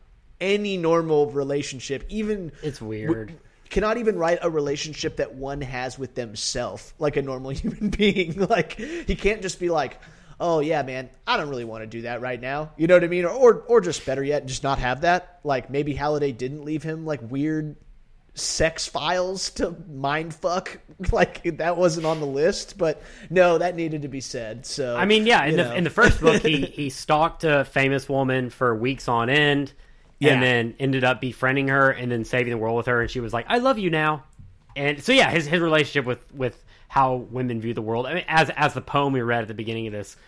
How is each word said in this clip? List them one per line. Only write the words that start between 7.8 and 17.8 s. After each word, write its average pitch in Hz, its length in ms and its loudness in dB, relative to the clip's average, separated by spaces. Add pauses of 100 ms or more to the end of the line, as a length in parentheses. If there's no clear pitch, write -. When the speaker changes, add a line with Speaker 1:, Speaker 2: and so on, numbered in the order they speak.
Speaker 1:
being. 190 480 2 (100)
Like, - 260 0
he 294 420 -6
can't 202 280 0
just 190 160 -8
be 175 100 -2
like, 147 300 -2 (400)
"Oh 165 200 2
yeah, 151 220 0
man, 131 300 -8 (160)
I 233 100 2
don't 160 120 -4
really 123 160 -6
wanna 110 200 -12
do 113 180 -10
that 117 180 -8
right 123 200 -6
now." 143 340 -6
You 160 120 2
know 180 80 10
what 175 80 8
I 170 40 2
mean? 175 180 0
Or, 170 40 0
or, 240 240 8 (140)
or 233 140 6
just 180 220 -2
better 135 200 -2
yet, 139 240 -2
just 131 160 -6
not 135 160 0
have 127 220 -2
that. 175 420 0
Like, 135 260 -2
maybe 143 240 -2
Halliday 143 380 0
didn't 131 340 -8
leave 151 160 -4
him, 160 240 -8
like, 147 160 -4
weird 147 540 -4 (580)